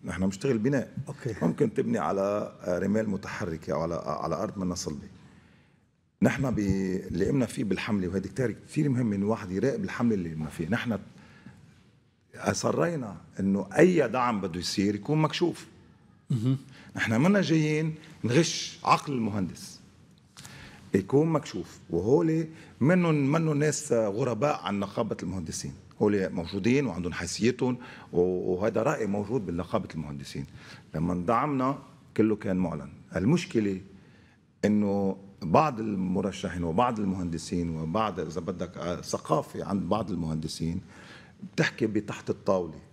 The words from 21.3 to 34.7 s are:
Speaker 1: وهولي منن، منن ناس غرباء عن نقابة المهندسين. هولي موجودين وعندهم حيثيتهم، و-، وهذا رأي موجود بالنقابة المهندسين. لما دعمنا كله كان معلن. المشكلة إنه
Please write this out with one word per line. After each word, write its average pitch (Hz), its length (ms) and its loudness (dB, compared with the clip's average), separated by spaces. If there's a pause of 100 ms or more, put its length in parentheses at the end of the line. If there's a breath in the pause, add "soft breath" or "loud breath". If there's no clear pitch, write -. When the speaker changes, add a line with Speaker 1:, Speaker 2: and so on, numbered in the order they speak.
Speaker 1:
وهولي 156 580 2 (340 loud breath)
منن، 156 500 4
منن 156 260 2
ناس 147 360 0
غرباء 117 680 0
عن 101 160 -2
نقابة 98 440 -4
المهندسين. 85 500 -6 (280)
هولي 101 280 2
موجودين 101 560 0
وعندهم 87 280 -4
حيثيتهم، 123 640 0 (360 loud breath)
و-، 85 80 4
وهذا 92 640 2
رأي 135 240 0
موجود 104 380 -2
بالنقابة 87 500 -2
المهندسين. 71 500 -8 (500 loud breath)
لما 87 200 2
دعمنا 131 640 2 (380)
كله 107 180 6
كان 98 220 0
معلن. 78 320 -2 (260)
المشكلة 104 640 2 (840 loud breath)
إنه 101 520 4 (240)